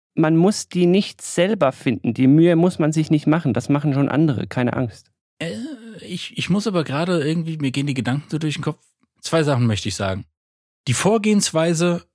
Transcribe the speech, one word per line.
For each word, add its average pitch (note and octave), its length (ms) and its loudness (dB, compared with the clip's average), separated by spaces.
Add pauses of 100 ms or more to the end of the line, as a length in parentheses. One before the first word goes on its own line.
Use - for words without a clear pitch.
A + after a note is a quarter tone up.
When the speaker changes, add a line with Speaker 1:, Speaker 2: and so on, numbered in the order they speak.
(180)
Speaker 1:
Man D#3+ 200 4
muss F#3 320 2
die F3+ 180 2
nicht F#3 340 0
selber F3 520 0
finden, A#2 420 -4
die C3 140 2
Mühe E3 260 6
muss F3 240 2
man D#3 140 0
sich D#3 180 0
nicht D3+ 160 0
machen, D3+ 260 2
das A2+ 160 -4
machen C#3+ 260 0
schon C#3 140 0
andere, C#3+ 380 0
keine B2 280 -2
Angst. - 360 -6 (300)
Speaker 2:
Äh, E3+ 160 -8 (460)
ich, - 360 -12
ich - 100 -6
muss G3+ 200 0
aber F3 160 0
gerade E3 420 -2
irgendwie, D#3+ 320 -2
mir C#3 140 -2
gehen C#3 160 -2
die C#3 60 -2
Gedanken C3 340 -2
so D#3 100 -4
durch D3+ 160 -4
den D3 80 -8
Kopf. D3+ 160 -6 (420)
Zwei E3 220 0
Sachen C3+ 240 2
möchte G#2+ 220 -2
ich F#2+ 80 -6
sagen. F#2+ 280 -4 (600)
Die B2 80 0
Vorgehensweise F3 1120 0 (100)